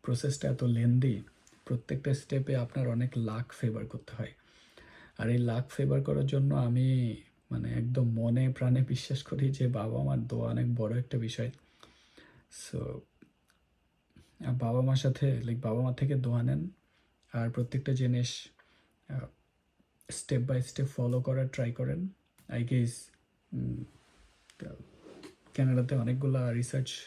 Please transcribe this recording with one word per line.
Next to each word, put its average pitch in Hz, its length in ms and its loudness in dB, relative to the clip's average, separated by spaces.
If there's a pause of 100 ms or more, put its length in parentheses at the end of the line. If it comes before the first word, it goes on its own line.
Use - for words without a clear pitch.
প্রসেসটা 135 480 -2
এত 131 140 0
লেন্দি, 120 580 4 (440)
প্রত্যেকটা 135 480 -2
স্টেপে 135 420 0
আপনার 123 320 0
অনেক 120 300 0
লাক 113 360 -2
ফেভার 110 320 -2
করতে - 300 -12
হয়। - 160 -6 (880)
আর 113 120 -2
এই 120 80 4
লাক 120 320 0
ফেভার 139 340 2
করার 143 220 0
জন্য 139 300 2
আমি 127 600 2 (360)
মানে 120 220 -2
একদম 120 360 2
মনে 117 440 2
প্রাণে 127 280 4
বিশ্বাস 131 420 -2
করি 135 260 0
যে 131 180 2
বাবা 117 360 0
মার 131 240 0
দোয়া 117 220 -2
অনেক 120 260 2
বড় 113 240 0
একটা 123 180 -2
বিষয়। 113 340 -4 (1000)
So, - 480 -8 (1500)
আহ, 123 120 0
বাবা 123 240 0
মার 131 140 4
সাথে, 131 460 2
like, 117 180 -4
বাবা 117 220 0
মা 127 120 0
থেকে 139 220 0
দোয়া 120 280 0
নেন, 147 260 0 (640)
আর 117 160 -2
প্রত্যেকটা 131 440 -2
জিনিস, 123 540 0 (640)
আহ, 135 100 -4 (880)
step - 380 -2
by 127 140 2
step 135 240 -2
ফলো 127 360 0
করার 131 260 0
ট্রাই 120 240 -2
করেন। 139 360 -2 (420)
I 120 140 -2
guess, 120 260 2 (640)
উম, - 300 -4 (760)
তো - 60 -12 (880)
কানাডাতে 127 420 4
অনেকগুলা 127 580 0
রিসার্চ 123 380 -2 (160)